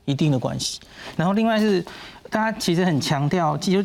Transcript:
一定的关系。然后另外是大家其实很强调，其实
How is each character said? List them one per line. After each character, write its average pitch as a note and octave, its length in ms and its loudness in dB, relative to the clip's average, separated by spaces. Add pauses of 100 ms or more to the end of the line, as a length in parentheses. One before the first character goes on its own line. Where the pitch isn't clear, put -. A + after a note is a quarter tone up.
一 - 80 0
定 D3+ 180 2
的 C3+ 60 2
关 C3 220 -4
系。 - 200 -6 (360)
然 D#3+ 100 0
后 F#3+ 80 2
另 A3 140 2
外 A3 100 2
是 G#3 260 2 (460)
大 A3 220 0
家 - 60 -6
其 F#3 180 0
实 F3+ 80 2
很 E3+ 160 2
强 C#3+ 300 0
调， D#3 280 0
其 F#3 140 -2
实 F#3+ 140 4